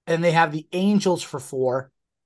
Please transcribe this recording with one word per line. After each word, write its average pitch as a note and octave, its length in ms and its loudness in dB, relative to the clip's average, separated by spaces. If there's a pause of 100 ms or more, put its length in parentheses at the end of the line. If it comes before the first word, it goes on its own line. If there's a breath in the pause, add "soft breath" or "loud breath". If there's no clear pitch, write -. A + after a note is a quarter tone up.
And E3 160 0
they E3+ 80 4
have D#3+ 200 2
the D#3 200 -8
Angels F#3 500 2
for - 180 -10
four, C3 520 -4 (340)